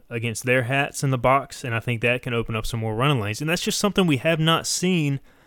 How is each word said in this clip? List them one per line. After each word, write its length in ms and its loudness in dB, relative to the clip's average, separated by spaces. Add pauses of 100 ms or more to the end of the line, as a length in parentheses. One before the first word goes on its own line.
against 340 -6
their 200 2
hats 420 -2
in 40 2
the 80 0
box, 460 0
and 100 -4
I 60 0
think 220 -2
that 200 2
can 120 -6
open 200 -2
up 120 -4
some 160 -4
more 140 -4
running 260 2
lanes. 180 -4
And 100 -2
that's 140 0
just 160 -2
something 260 2
we 120 4
have 240 2
not 260 2
seen 540 0 (260)